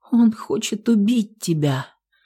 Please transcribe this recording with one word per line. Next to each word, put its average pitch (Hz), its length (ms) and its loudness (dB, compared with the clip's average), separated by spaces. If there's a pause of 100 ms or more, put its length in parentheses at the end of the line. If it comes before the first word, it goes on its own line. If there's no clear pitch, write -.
(120)
«Он 233 220 4
хочет 214 560 -6
убить 220 500 0
тебя?» 143 480 -2 (380)